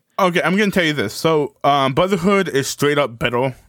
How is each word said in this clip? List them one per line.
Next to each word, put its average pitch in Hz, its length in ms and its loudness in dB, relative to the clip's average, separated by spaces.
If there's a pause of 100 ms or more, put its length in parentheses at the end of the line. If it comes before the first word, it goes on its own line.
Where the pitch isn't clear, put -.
(200)
Okay, 180 220 0
I'm 165 160 0
gonna 208 140 0
tell 180 120 0
you 156 100 0
this. 110 200 -4
So, 160 500 -2
um, 139 300 2
Brotherhood 190 560 0
is 135 180 0
straight 147 300 0
up 120 220 -2
better 123 360 -2 (140)